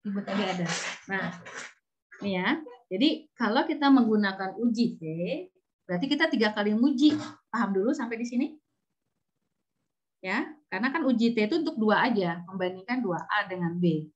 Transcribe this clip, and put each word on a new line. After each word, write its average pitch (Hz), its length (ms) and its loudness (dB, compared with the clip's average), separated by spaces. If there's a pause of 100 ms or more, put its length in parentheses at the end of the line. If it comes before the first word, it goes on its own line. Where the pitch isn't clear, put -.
Ibu 202 240 -4
tadi 196 160 -2
ada. 185 240 -2 (400)
Nah, 190 240 -4 (920)
ini 202 100 -4
ya. 190 240 0 (320)
Jadi 247 480 2
kalau 226 320 2
kita 285 240 4
menggunakan 202 640 2
uji 226 400 0
T, 170 60 -14 (800)
berarti 180 240 -2
kita 294 240 2
tiga 214 160 2
kali 214 240 0
menguji. 285 400 4 (400)
Paham 196 240 0
dulu 214 160 2
sampai 233 240 -4
di 233 80 -4
sini? 254 220 -2 (1800)
Ya, 220 240 -2 (180)
karena 202 220 -2
kan 320 160 -2
uji 233 320 2
T 214 80 4
itu 320 160 0
untuk 311 160 -4
dua 214 320 4
aja, 180 400 0
membandingkan 190 560 -4
dua 165 240 -2
A 202 160 0
dengan 175 320 -4
B. 160 380 2